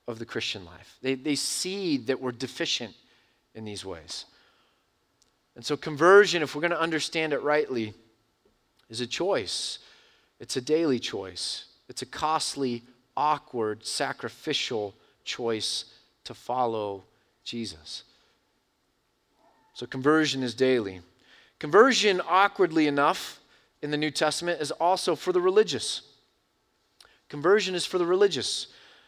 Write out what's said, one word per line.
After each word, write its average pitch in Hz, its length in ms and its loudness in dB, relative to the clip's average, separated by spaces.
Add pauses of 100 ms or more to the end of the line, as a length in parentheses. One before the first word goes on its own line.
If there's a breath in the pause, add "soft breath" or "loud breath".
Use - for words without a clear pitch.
of 113 140 -8
the 117 60 -10
Christian 110 400 -6
life. 82 360 -20
They, 131 140 0
they 139 200 -2
see 185 640 -2
that 117 200 -2
we're 127 140 -4
deficient 120 600 -6 (600 soft breath)
in 110 100 -12
these 101 220 -10
ways. 87 400 -12 (1300 soft breath)
And 117 100 -14
so 147 120 -2
conversion, 170 680 8
if 135 100 -4
we're 147 80 -6
gonna 170 140 0
understand 160 560 -2
it 139 100 0
rightly, 131 520 0 (960)
is 113 100 -10
a 123 80 -4
choice. 156 720 -4 (600 soft breath)
It's - 160 -8
a 131 40 -4
daily 147 380 2
choice. 95 680 -8 (220)
It's - 140 -12
a 127 40 -10
costly, 139 800 -2 (320 soft breath)
awkward, 123 680 -2
sacrificial 127 1080 -4 (280 soft breath)
choice - 640 -4 (400 soft breath)
to - 80 -14
follow 110 720 -4 (400)
Jesus. 95 580 -10 (1700 soft breath)
So 123 100 -10
conversion 139 580 2
is 120 100 -2
daily. 113 460 2 (580 soft breath)
Conversion, 202 680 6
awkwardly 175 580 4
enough, 147 540 0 (420 soft breath)
in 147 100 -8
the 151 60 -2
New 151 140 -2
Testament 160 480 -2
is 147 120 -4
also 175 440 0
for 180 160 -4
the 180 80 4
religious. 185 600 2 (1300 soft breath)
Conversion 185 460 2
is 170 100 -4
for - 120 -2
the 180 80 2
religious. 180 600 0 (400 loud breath)